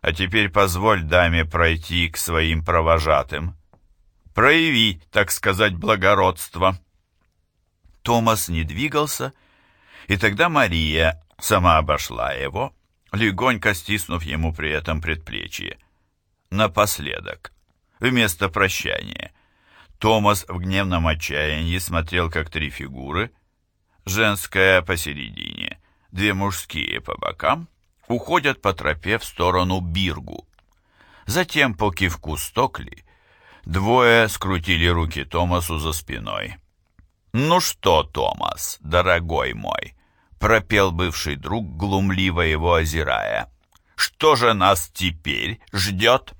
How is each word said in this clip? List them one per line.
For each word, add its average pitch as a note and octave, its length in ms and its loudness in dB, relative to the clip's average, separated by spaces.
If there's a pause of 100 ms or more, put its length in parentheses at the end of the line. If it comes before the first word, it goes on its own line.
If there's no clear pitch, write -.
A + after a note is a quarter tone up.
А E2 120 -2
теперь F#2+ 360 0
позволь F#2+ 540 2
даме E2+ 420 4
пройти E2 640 0
к - 80 -10
своим E2 480 0
провожатым. D#2+ 880 0 (800)
Прояви, B2+ 680 4 (100)
так G2+ 200 2
сказать, G2+ 440 0
благородство». F#2 1000 2 (1200)
Томас A2+ 480 2
не E2 140 0
двигался, C3+ 720 -4 (760)
и G2+ 100 2
тогда A2 320 2
Мария D#2+ 760 2 (160)
сама F2 380 4
обошла C#2+ 560 -2
его, C#2+ 400 -6 (380)
легонько G#2+ 640 0
стиснув F2+ 480 -4
ему D#2 300 -2
при D2+ 180 -4
этом D#2 300 -4
предплечье. A1+ 760 -8 (720)
Напоследок, D#2 1040 -2 (460)
вместо A#2 500 0
прощания, G1+ 840 -4 (680)
Томас G#2 480 2
в F2+ 100 -8
гневном F2+ 480 0
отчаянии D#2 720 -2
смотрел, E2+ 540 -2
как D#2+ 180 -4
три D#2 220 -6
фигуры, C#2 600 -8 (760)
женская F#2+ 760 2
посередине, G#1 1000 -8 (320)
две G2 220 0
мужские F#2 680 -4
по - 180 -8
бокам, D#3 500 -2 (420)
уходят C#3 500 0
по G2 120 0
тропе E2 440 -2
в - 60 -6
сторону F2+ 560 0
Биргу. E2 680 -4 (800)
Затем, D3 500 0
по G#2 160 0
кивку E2 460 -4
Стокли, - 680 -6 (600)
двое A#2 640 4
скрутили F2 600 0
руки E2 360 0
Томасу E2+ 540 -2
за D#2 160 -4
спиной. G#1 600 -8 (800)
«Ну D#3 280 2
что, E2 420 2
Томас, G1+ 800 -4
дорогой E2 720 0
мой», - 420 -8 (440)
пропел G#2 520 4
бывший E2 460 -2
друг, E2 400 -8
глумливо F#2+ 640 0
его E2 320 2
озирая, C2+ 760 -2 (460)
«что - 400 2
же A#2 180 4
нас F#2+ 400 2
теперь D#2+ 680 -4 (100)
ждет?» G2+ 680 0